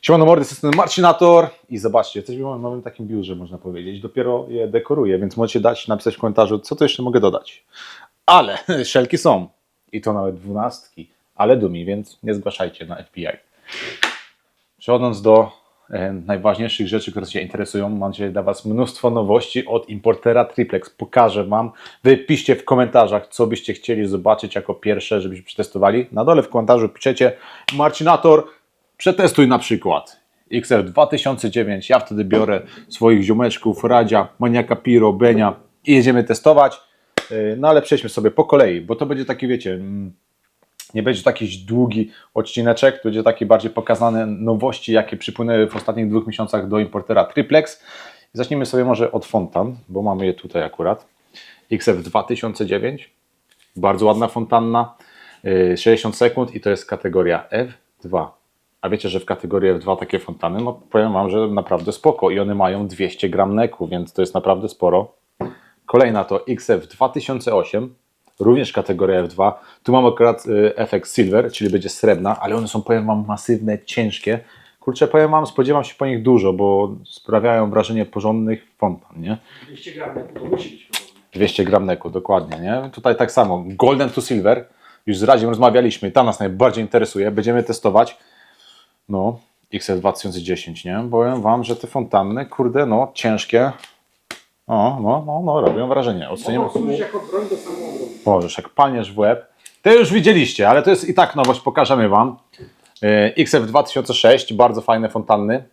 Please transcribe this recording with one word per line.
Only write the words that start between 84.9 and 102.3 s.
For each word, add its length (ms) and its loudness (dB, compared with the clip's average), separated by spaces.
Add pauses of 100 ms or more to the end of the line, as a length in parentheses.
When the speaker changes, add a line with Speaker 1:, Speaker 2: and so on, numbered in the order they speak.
Speaker 1:
już 120 -2
z 40 -2
Radziem 260 4
rozmawialiśmy, 640 2
ta 120 4
nas 180 -2
najbardziej 440 0
interesuje, 460 0
będziemy 320 0
testować. 560 0 (920)
No, 300 -4 (360)
X 160 -8
F 80 -2
dwa 140 0
tysiące 300 -10
dziesięć, 420 -8
nie? 260 -8
Powiem 320 0
Wam, 220 0
że 120 -4
te 100 -16
fontanny, 600 -2
kurde, 400 -2
no, 280 0
ciężkie. 580 0 (920)
O, 360 0
no, 240 -2
no, 180 -6
no, 160 0
robią 280 0
wrażenie. 420 -2
Oceniam. 320 -4
Speaker 2:
Mogą 180 -4
służyć 180 -4
jako 220 -6 (100)
broń 200 -6
do 60 -4
samoobrony. 540 -12 (160)
Speaker 1:
Możesz, 320 0
jak 100 -14
palniesz 440 0
w 60 -10
łeb. 280 0 (360)
To 100 6
już 200 6
widzieliście, 560 4
ale 140 6
to 80 4
jest 180 2
i 60 -2
tak 220 2
nowość, 240 2
pokażemy 480 2
Wam. 280 2 (640)